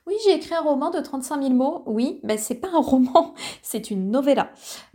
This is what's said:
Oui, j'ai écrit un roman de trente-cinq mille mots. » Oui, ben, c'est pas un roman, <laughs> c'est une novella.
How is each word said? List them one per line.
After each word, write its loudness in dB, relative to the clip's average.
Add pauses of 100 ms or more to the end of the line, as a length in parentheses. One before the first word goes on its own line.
Oui, -2
j'ai 6
écrit -2
un 0
roman 0
de -2
trente-cinq -6
mille 2
mots. » 0
Oui, -2
ben, 0
c'est -6
pas -8
un 6
roman, 4 (120)
<laughs> -14
c'est -8
une -2
novella. 0 (460)